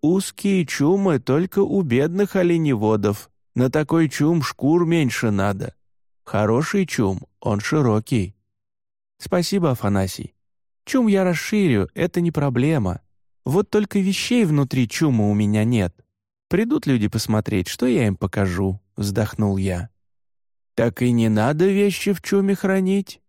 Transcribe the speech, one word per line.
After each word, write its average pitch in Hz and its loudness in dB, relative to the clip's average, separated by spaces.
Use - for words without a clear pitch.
узкие 185 0
чумы 170 2
только 170 0
у 196 0
бедных 165 0
оленеводов. 113 0
На 127 2
такой 156 2
чум 156 0
шкур 160 0
меньше 143 0
надо. 98 -2
Хороший 127 0
чум, 95 -2
он 104 -2
широкий». 110 0
«Спасибо, 175 0
Афанасий. 101 -2
Чум 254 0
я 196 4
расширю, 170 0
это 175 -2
не 170 0
проблема. 131 0
Вот 180 0
только 208 0
вещей 196 0
внутри 139 0
чума 113 0
у 104 2
меня 107 0
нет. 110 -2
Придут 240 -2
люди 117 2
посмотреть, 107 -2
что - -4
я 196 2
им 98 0
покажу», 95 -2
вздохнул 101 -2
я. 95 -4
«Так 113 -2
и 123 2
не 117 2
надо 127 2
вещи 202 0
в 175 -6
чуме 196 0
хранить». 190 -2